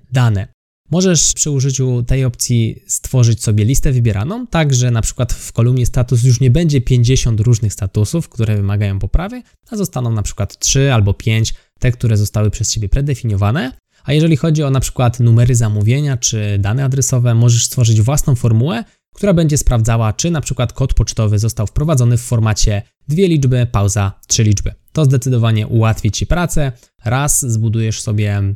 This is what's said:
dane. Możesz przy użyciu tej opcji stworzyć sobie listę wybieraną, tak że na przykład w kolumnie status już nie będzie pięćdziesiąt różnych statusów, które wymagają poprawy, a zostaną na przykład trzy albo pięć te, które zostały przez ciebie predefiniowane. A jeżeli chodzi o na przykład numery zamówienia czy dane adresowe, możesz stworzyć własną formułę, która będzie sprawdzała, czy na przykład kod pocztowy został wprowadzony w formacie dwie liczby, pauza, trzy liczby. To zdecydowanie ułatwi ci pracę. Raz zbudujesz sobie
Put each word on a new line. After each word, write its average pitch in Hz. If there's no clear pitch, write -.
dane. 117
Możesz 180
przy -
użyciu 127
tej 131
opcji 120
stworzyć 117
sobie 107
listę 135
wybieraną, 127
tak 156
że 123
na 113
przykład -
w -
kolumnie 123
status 117
już 127
nie 131
będzie 147
pięćdziesiąt 120
różnych 110
statusów, 107
które 110
wymagają 101
poprawy, 220
a 220
zostaną 127
na 110
przykład -
trzy 139
albo 101
pięć 113
te, 123
które 113
zostały 104
przez -
ciebie 104
predefiniowane. 135
A 135
jeżeli 160
chodzi 156
o 135
na 135
przykład 123
numery 120
zamówienia 113
czy 104
dane 110
adresowe, 127
możesz 117
stworzyć 117
własną 135
formułę, 127
która 202
będzie 156
sprawdzała, 113
czy 170
na 151
przykład -
kod 135
pocztowy 107
został 110
wprowadzony 120
w 120
formacie 110
dwie 185
liczby, 131
pauza, 101
trzy -
liczby. 104
To 156
zdecydowanie 117
ułatwi 110
ci -
pracę. 160
Raz 139
zbudujesz 110
sobie 104